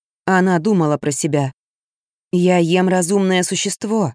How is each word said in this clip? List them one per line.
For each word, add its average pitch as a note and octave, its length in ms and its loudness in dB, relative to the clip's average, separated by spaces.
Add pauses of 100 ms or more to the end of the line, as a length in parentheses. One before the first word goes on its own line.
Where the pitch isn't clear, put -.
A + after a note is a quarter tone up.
(240)
она F#3 340 2
думала D#3+ 400 0
про D3 140 -4
себя: C#3+ 400 -2 (800)
"Я F3+ 260 2
ем F3+ 300 2
разумное F#3 560 0
существо. G3+ 720 -4